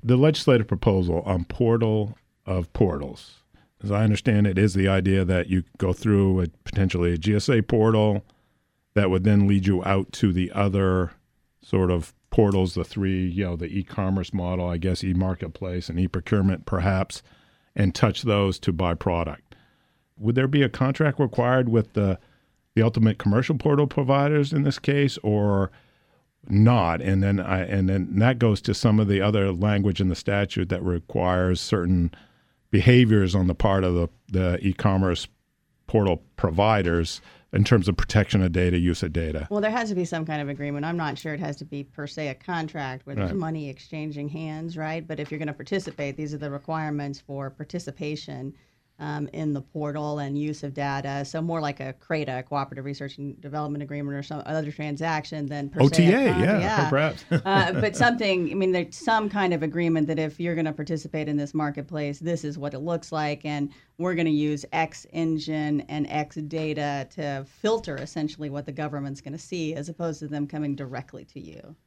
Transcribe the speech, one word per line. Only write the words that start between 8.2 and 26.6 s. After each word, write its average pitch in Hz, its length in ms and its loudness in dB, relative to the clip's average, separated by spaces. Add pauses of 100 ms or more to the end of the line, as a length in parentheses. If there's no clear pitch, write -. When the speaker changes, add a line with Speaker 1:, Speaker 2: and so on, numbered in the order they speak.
Speaker 1:
that 101 140 4
would 92 140 2
then 101 240 6
lead 98 180 4
you 92 200 4
out 98 260 0
to 104 200 2
the 90 200 0
other 95 600 2 (500)
sort 92 260 2
of 87 240 -2 (160)
portals, 98 460 4
the 87 80 -4
three, 95 420 -2
you 92 180 -2
know, 87 120 -2
the 85 100 -6
e-commerce 95 680 -4
model, 90 380 -2
I 87 80 -2
guess, 90 260 -2
e-marketplace 90 840 -4
and 82 100 -4
e-procurement 92 680 0
perhaps, 95 560 -2 (520)
and 98 200 2
touch - 260 0
those 101 380 2
to - 120 -2
buy 87 220 0
product. 85 640 -4 (640)
Would 110 160 0
there 131 120 2
be 143 140 2
a 127 80 4
contract 139 500 0
required 123 500 2
with 110 240 2
the, 98 260 0 (560)
the 113 80 6
ultimate 110 340 4
commercial 123 400 2
portal 147 300 2
providers 143 680 2
in 131 80 2
this 143 160 0
case, 139 460 0
or 104 480 2 (760)
not? 101 540 6